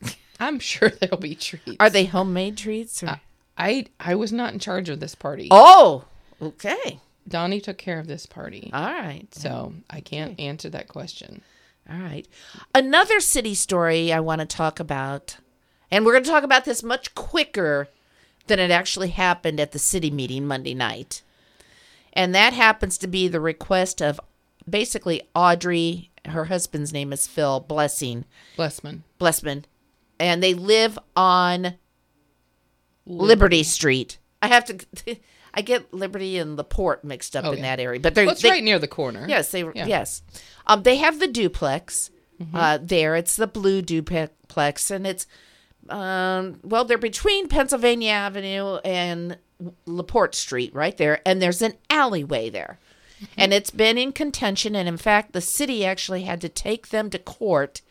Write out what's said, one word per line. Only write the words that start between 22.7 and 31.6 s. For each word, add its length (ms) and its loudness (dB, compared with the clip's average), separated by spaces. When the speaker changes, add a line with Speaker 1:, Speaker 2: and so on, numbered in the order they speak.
Speaker 2:
to 80 -10
be 200 0
the 120 -2
request 640 -2
of 180 0
basically 540 -4
Audrey, 720 0
her 200 -6
husband's 460 -6
name 220 -6
is 140 -4
Phil 320 -2
Blessing. 640 -4
Speaker 1:
Blessman. 440 -8
Speaker 2:
Blessman. 440 -2
And 220 0
they 140 4
live 420 2
on 600 2